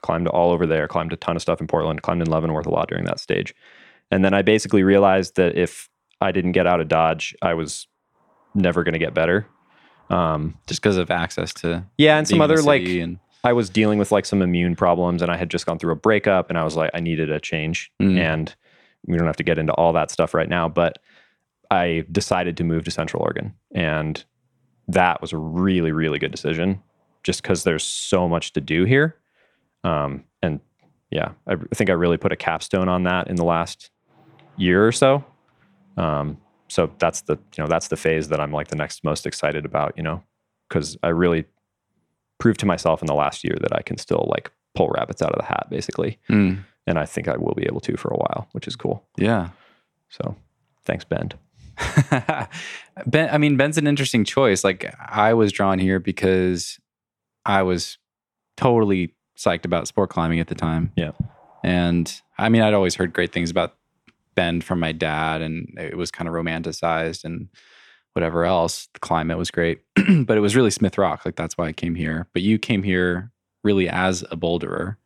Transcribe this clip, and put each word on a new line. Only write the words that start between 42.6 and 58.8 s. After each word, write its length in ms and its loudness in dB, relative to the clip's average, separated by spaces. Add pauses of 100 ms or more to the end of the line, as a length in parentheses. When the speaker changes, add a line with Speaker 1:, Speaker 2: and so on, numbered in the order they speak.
Speaker 1:
to 40 -2
myself 360 2
in 60 -8
the 60 0
last 300 -2
year 180 -2
that 140 -2
I 80 0
can 140 -8
still, 340 -2
like, 200 -4 (220)
pull 160 2
rabbits 320 -4
out 100 0
of 80 -2
the 60 -6
hat, 240 -4
basically. 480 -4 (120)
Speaker 2:
Mm. 300 2 (280)
Speaker 1:
And 100 2
I 80 0
think 220 -8
I 100 0
will 160 -2
be 140 -4
able 140 -4
to 160 -4
for 120 -6
a 80 -2
while, 360 -4
which 140 -8
is 80 -10
cool. 300 -6 (100)
Speaker 2:
Yeah. 340 0 (600)
Speaker 1:
So 260 -8 (500)
thanks, 200 -4
Bend. 300 -6 (420)
Speaker 2:
<laughs> 340 0 (960)
Ben, 260 2
I 60 2
mean, 200 4
Ben's 200 2
an 100 2
interesting 380 2
choice. 380 2
Like, 360 -2
I 340 2
was 180 4
drawn 280 0
here 200 2
because 800 0 (680)
I 180 2
was 340 -2 (600)
totally 580 2 (220)